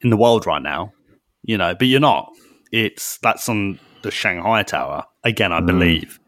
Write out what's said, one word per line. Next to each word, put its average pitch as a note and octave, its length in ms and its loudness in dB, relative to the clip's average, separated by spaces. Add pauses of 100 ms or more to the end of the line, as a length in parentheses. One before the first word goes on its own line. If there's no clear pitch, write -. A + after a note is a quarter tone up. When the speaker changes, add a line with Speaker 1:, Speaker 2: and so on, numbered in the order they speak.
Speaker 1:
in B2 100 0
the A2+ 60 4
world A2+ 300 4
right D2+ 160 -2
now," D2+ 300 -8 (500)
you A2+ 160 -4
know, F2 160 0
but B2+ 140 0
you're C3 120 4
not. B2 320 2 (380)
It's, - 480 -4
that's - 300 -2
on G2+ 300 -2 (240)
the G#2 80 -6
Shanghai G2+ 520 0
Tower C#2+ 420 -6 (200)
again, G#2 280 0
I E2 80 0
Speaker 2:
Mm. E2+ 60 0
Speaker 1:
believe. E2+ 600 0